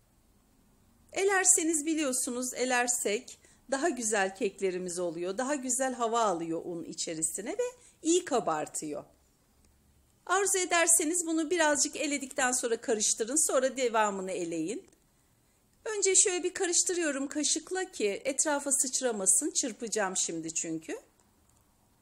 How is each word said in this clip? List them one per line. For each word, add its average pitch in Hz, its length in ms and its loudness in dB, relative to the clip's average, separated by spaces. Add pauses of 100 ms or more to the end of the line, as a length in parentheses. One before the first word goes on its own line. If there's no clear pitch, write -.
(1120)
Elerseniz 370 760 4
biliyorsunuz, 254 680 -2
elersek 247 840 0 (320)
daha 180 180 0
güzel 214 480 0
keklerimiz 185 600 -2
oluyor. 175 400 -2
Daha 254 160 0
güzel 262 400 0
hava 233 260 0
alıyor 165 440 0
un 170 200 -6
içerisine 170 680 -6
ve 427 140 -2 (380)
iyi 349 220 4
kabartıyor. 156 800 -2 (1200)
Arzu 381 320 4
ederseniz 339 680 4
bunu 320 240 0
birazcık 302 460 2
eledikten 277 560 -2
sonra 226 280 0
karıştırın. 226 680 0
Sonra 262 300 2
devamını 208 560 0
eleyin. 175 560 -4 (960)
Önce 403 300 0
şöyle 359 300 4
bir 359 100 -2
karıştırıyorum 339 760 0
kaşıkla 311 560 -2
ki 208 400 -4
etrafa 285 480 0
sıçramasın. 247 800 0
Çırpacağım 208 680 -2
şimdi 165 380 -4
çünkü 165 440 -6 (1040)